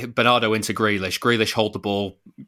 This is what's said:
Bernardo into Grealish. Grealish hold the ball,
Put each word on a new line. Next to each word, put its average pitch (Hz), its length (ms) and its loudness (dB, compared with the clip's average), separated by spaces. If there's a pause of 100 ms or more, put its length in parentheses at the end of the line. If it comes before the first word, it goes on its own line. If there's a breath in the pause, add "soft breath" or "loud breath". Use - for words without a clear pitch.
(160)
Bernardo 117 400 2
into 107 180 -2
Grealish. 101 460 -2
Grealish 117 340 2
hold 107 200 0
the 101 60 -8
ball, 101 380 -4 (300)